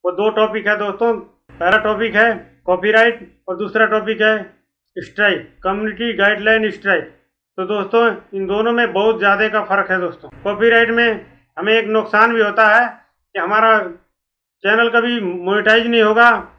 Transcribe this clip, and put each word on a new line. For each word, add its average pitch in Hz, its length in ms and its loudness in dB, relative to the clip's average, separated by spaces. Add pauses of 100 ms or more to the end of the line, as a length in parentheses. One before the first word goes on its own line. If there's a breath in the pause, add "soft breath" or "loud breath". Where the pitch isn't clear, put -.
वो 180 80 -2
दो 202 180 -2
topic 214 380 -2
है 208 100 -4
दोस्तों। 208 360 -2 (380)
पहला 185 260 0
topic 214 380 -2
है 226 180 4 (320)
copyright 214 560 2 (280)
और 185 80 -6
दूसरा 208 280 0
topic 214 360 -2
है 214 120 4 (640)
strike, 196 520 -2 (160)
community 214 500 -4
guideline 214 560 0
strike। 185 400 -2 (480)
तो 190 80 -6
दोस्तों, 208 400 0 (280)
इन 196 140 -6
दोनों 214 240 -2
में 233 220 0
बहुत 214 260 2
ज़्यादा 202 280 2
का 214 160 -2
फ़र्क 190 280 -2
है 185 80 0
दोस्तों। 175 300 -8 (140)
copyright 226 460 2
में 233 360 0 (320)
हमें 196 160 0
एक 220 140 0
नुकसान 220 480 2
भी 226 60 2
होता 208 260 2
है 226 200 4
कि - 520 -14
हमारा 214 380 2 (880)
channel 226 260 2
कभी 233 300 0
monetize 202 680 -2
नहीं 233 160 2
होगा 220 260 4 (300)